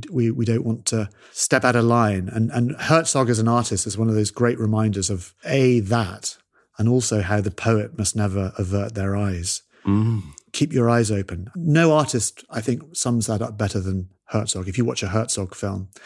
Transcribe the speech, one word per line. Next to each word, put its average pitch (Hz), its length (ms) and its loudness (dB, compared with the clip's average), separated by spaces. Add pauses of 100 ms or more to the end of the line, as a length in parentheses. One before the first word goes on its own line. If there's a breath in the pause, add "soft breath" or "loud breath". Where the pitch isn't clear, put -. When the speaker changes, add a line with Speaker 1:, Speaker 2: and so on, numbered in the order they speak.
(120)
Speaker 1:
we, 120 200 0
we 120 140 -2
don't 113 180 0
want 113 240 -4
to 107 220 -2 (220 soft breath)
step - 340 2
out 123 100 4
of 117 100 4
line. 104 460 2
And, 113 200 0
and 120 240 -2
Herzog 147 560 2
as 110 80 2
an 113 80 2
artist 117 400 0
is 98 100 -6
one 113 120 0
of 110 60 2
those 107 140 2
great 120 300 0
reminders 107 500 0
of, 92 240 -6 (120)
A, 127 340 4
that, 101 580 -2 (400)
and 110 100 2
also 117 360 2
how 104 180 0
the 98 80 -2
poet 110 480 -2
must 104 180 -2
never 98 440 -2
avert 101 340 -2
their 98 220 -2
eyes. 92 480 -4 (240 soft breath)
Speaker 2:
Mm. 110 340 2 (300)
Speaker 1:
Keep 151 200 -2
your 120 160 2
eyes 117 220 4
open. 95 460 -4
No 165 380 4
artist, 131 580 0
I 117 100 -6
think, 139 340 -4
sums 120 300 0
that 110 160 -2
up 113 160 -6
better 104 220 0
than 92 300 -4 (160)
Herzog. 98 420 -4
If 95 100 -6
you 120 80 2
watch 123 160 -4
a 101 60 -4
Herzog 101 480 -2
film, 95 340 -6 (160 loud breath)